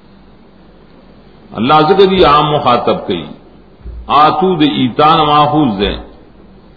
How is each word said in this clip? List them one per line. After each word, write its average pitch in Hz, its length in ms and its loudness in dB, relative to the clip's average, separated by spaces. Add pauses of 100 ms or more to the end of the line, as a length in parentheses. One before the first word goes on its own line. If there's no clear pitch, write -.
(1600)
الله 147 260 2
ذکر 190 240 4
دی 190 180 2
عام 151 280 2
مخاطب 120 560 -2
کوي۔ 90 160 -6 (840)
آتو 151 480 0
د 147 60 -4
ایتان 151 580 0
ماخوذ 147 600 0
ده۔ 92 320 -6 (640)